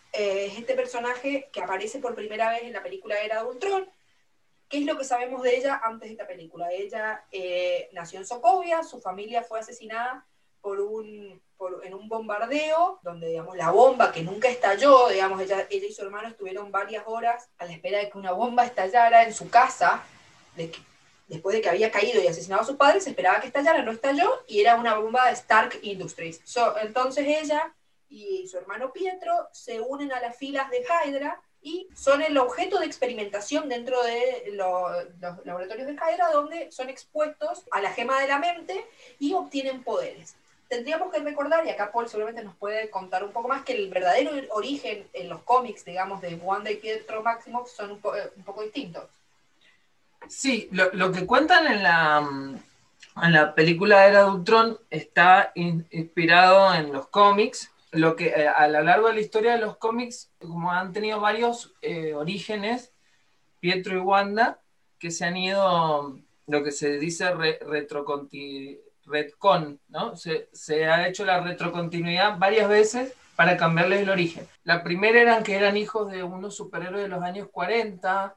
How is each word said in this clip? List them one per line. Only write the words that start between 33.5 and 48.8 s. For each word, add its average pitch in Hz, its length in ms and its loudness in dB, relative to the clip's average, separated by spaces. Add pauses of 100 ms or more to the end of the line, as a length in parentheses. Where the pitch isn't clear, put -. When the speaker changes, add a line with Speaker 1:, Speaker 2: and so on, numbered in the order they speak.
Speaker 1:
dentro 247 360 -2
de 233 480 -2
lo-, 185 360 -2 (320)
los 180 240 -12
laboratorios 185 440 -10
de 294 60 -8
Hydra, 339 380 0
donde 302 380 -2
son 254 180 -10
expuestos 302 840 -8
a 196 80 -2
la - 120 -4
gema 262 280 -2
de 269 80 -2
la 277 100 0
mente 349 460 -6 (340)
y 285 140 -2
obtienen 269 500 -4
poderes. - 540 -8 (320)
Tendríamos 311 440 -4
que 302 80 -2
recordar, 294 440 -2
y - 60 -4
acá 208 220 -6
Paul 233 160 -2
seguramente 220 340 -8
nos 196 140 -18
puede 214 340 -6
contar 185 320 -6
un 202 80 -10
poco - 180 -6
más, 269 160 -4
que 262 80 -6
el 202 160 -4
verdadero 185 440 2
or-, 277 200 -8
origen 214 600 -6
en 175 160 -12
los 165 140 -14
cómics, 233 420 0
digamos, 185 360 -6
de 170 140 -10
Wanda 196 360 -4
y 208 60 -2
Pietro 220 460 -8
Máximo 233 440 -4
son 202 260 -12
un 202 80 -18
po-, 208 160 -4
eh, - 200 -8
un 190 60 -20
poco 214 200 -12
distintos. 214 420 -10 (1200)